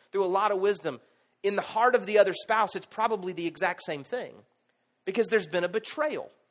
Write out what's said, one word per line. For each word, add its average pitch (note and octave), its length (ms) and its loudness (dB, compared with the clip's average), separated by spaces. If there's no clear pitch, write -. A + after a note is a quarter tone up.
through G3 140 2
a - 20 0
lot G3 240 2
of G3 80 0
wisdom, F#3 400 0
in G3+ 120 0
the F#3+ 60 2
heart A#3+ 340 4
of G3+ 120 0
the G#3 100 4
other F#3+ 160 6
spouse, G#3+ 420 0
it's F3+ 120 -8
probably G#3+ 440 -4
the E3+ 160 -6
exact F3 380 -4
same D3 180 -6
thing, A#3 300 -8
because G#3+ 220 0
there's G3+ 200 2
been E3+ 160 0
a F3+ 60 -2
betrayal. A3 600 -4